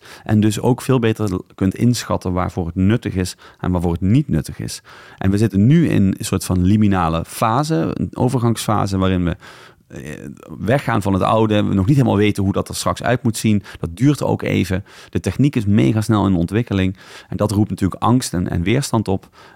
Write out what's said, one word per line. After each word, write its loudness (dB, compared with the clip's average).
En 2
dus 2
ook 0
veel 2
beter 0
kunt 0
inschatten 0
waarvoor -2
het -6
nuttig 2
is -4
en -2
waarvoor 0
het -4
niet 2
nuttig -4
is. -10
En 0
we 2
zitten 2
nu 4
in 2
een 0
soort -4
van 0
liminale 2
fase, -2
een -4
overgangsfase 0
waarin 2
we, -2
eh, -20
weggaan -2
van -2
het 0
oude, 2
we 0
nog 2
niet 4
helemaal 4
weten 2
hoe 0
dat -4
er -12
straks -4
uit 0
moet 0
zien. 0
Dat -8
duurt 2
ook -2
even. -2
De -4
techniek 0
is -2
mega 2
snel 2
in 2
ontwikkeling. 0
En -8
dat 0
roept 0
natuurlijk -2
angst 0
en, -2
en -2
weerstand -2
op. -4